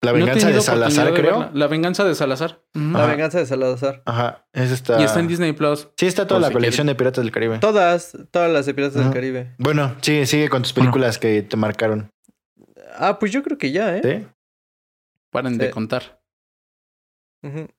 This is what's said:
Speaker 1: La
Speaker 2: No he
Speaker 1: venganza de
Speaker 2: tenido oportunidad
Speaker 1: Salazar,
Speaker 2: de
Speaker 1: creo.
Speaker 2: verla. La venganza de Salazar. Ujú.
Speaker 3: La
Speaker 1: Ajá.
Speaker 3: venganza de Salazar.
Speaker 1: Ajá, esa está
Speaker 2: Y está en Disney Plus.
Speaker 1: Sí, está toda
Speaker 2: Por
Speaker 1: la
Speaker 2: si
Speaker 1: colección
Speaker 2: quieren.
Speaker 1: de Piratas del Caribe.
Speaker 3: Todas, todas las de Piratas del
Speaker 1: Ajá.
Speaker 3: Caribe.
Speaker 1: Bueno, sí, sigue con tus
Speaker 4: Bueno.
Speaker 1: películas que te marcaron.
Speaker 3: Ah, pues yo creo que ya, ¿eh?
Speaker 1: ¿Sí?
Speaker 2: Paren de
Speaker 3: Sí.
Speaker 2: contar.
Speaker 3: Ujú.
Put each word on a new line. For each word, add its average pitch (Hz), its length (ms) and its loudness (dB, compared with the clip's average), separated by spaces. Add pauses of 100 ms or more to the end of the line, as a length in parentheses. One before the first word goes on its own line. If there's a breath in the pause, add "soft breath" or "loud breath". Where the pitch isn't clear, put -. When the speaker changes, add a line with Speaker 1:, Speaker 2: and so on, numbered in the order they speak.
Speaker 1:
La 123 80 2
Speaker 2:
No 120 60 4
he - 40 4
Speaker 1:
venganza 208 280 4
de - 60 4
Speaker 2:
tenido - 80 4
oportunidad - 0 - (280)
Speaker 1:
Salazar, - 240 4
Speaker 2:
de 175 60 4
Speaker 1:
creo. 170 180 4
Speaker 2:
verla. - 160 -4
La 147 140 0
venganza 170 360 0
de 175 120 2
Salazar. 143 460 -4 (120)
Ujú. 151 120 -4
Speaker 3:
La 160 180 0
Speaker 1:
Ajá. - 80 2
Speaker 3:
venganza 156 260 -2
de 156 80 0
Salazar. 131 600 -4
Speaker 1:
Ajá, 120 460 -4
esa 127 220 0
está 123 260 2
Speaker 2:
Y 107 40 4
está 110 160 2
en 170 80 0
Disney 170 240 0
Plus. 147 440 -2
Speaker 1:
Sí, 180 100 0
está 185 200 0
toda 190 120 2
Speaker 2:
Por 175 40 2
Speaker 1:
la 151 60 2
Speaker 2:
si 117 60 -2
Speaker 1:
colección 120 320 0
Speaker 2:
quieren. - 20 -
Speaker 1:
de 143 80 0
Piratas 127 260 0
del 113 100 -4
Caribe. 113 280 -2
Speaker 3:
Todas, 175 560 2 (160)
todas 175 180 2
las 143 160 0
de 139 80 -4
Piratas 139 200 -2
del 123 100 2
Speaker 1:
Ajá. 135 80 2
Speaker 3:
Caribe. 127 460 -6
Speaker 1:
Bueno, 143 420 0
sí, 151 260 2
sigue 151 220 2
con 135 140 0
tus - 120 -6
Speaker 4:
Bueno. 127 160 4
Speaker 1:
películas 127 280 0
que 107 240 2
te 104 140 -6
marcaron. 107 540 -2 (880)
Speaker 3:
Ah, 196 220 0
pues 208 100 -2
yo 269 140 -2
creo 294 140 -6
que 135 120 -4
ya, 180 260 -2
¿eh? 208 40 -4 (220)
Speaker 1:
¿Sí? - 40 -16 (1040)
Speaker 2:
Paren 127 280 -4
de 131 80 -2
Speaker 3:
Sí. 127 60 -4
Speaker 2:
contar. 117 460 -8 (1300)
Speaker 3:
Ujú. 147 220 -12 (120)